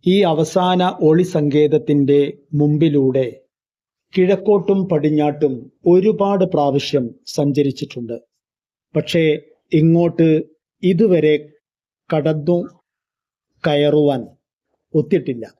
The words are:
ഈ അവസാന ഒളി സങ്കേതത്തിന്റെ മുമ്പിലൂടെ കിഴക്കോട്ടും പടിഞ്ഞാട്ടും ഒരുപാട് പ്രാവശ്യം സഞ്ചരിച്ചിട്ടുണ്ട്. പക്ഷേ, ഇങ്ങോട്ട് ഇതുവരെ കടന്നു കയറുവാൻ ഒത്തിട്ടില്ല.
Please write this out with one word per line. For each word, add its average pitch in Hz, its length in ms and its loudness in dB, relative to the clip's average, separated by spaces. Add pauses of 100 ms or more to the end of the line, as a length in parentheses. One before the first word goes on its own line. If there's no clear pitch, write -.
ഈ 180 160 4
അവസാന 180 600 0 (200)
ഒളി 160 220 4
സങ്കേതത്തിന്റെ 147 960 2 (340)
മുമ്പിലൂടെ 147 720 0 (880)
കിഴക്കോട്ടും 190 760 0
പടിഞ്ഞാട്ടും 147 680 -2 (320)
ഒരുപാട് 196 600 2
പ്രാവശ്യം 143 600 -2 (200)
സഞ്ചരിച്ചിട്ടുണ്ട്. 135 920 -4 (760)
പക്ഷേ, 165 280 -2 (480)
ഇങ്ങോട്ട് 165 580 2 (540)
ഇതുവരെ 175 520 2 (760)
കടന്നു 156 480 -2 (1040)
കയറുവാൻ 147 580 0 (720)
ഒത്തിട്ടില്ല. 143 520 -4 (140)